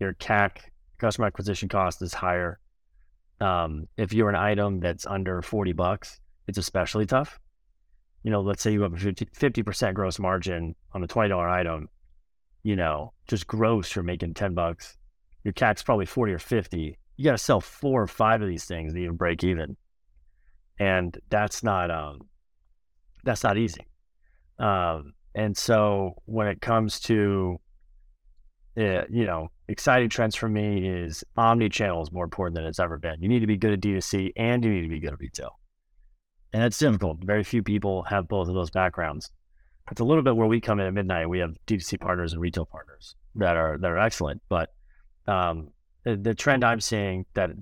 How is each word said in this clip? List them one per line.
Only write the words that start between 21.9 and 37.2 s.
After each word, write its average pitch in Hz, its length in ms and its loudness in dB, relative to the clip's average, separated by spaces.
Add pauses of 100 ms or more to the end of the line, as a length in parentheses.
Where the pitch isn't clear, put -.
um, 76 400 -8 (960)
that's 117 200 -2
not 104 140 2
easy. 110 280 -2 (720)
Um, 85 540 0 (220)
and 107 200 -2
so 104 600 2 (100)
when 110 220 -2
it 101 160 -2
comes 113 380 0
to, 98 600 2 (1160)
uh, 95 320 2
you 113 160 2
know, 82 240 -4 (180)
exciting 123 400 2
trends 110 260 0
for 113 140 -4
me 104 380 0
is 87 380 -6 (120)
omni-channel 110 640 2
is 78 100 -8
more 90 120 -4
important 85 320 -4
than 80 100 -4
it's 78 140 -4
ever 82 180 0
been. 80 240 -6
You 95 60 0
need 123 100 4
to 113 80 2
be 104 100 4
good 107 160 2
at 98 80 0
D 101 120 0
two 95 80 0
C 95 360 -2
and 120 280 2
you 113 80 4
need 92 100 0
to 82 60 -4
be 80 100 -4
good 76 140 -6
at 71 80 -14
retail. - 400 -12 (920)
And 110 100 0
that's 117 160 2
difficult. 98 460 2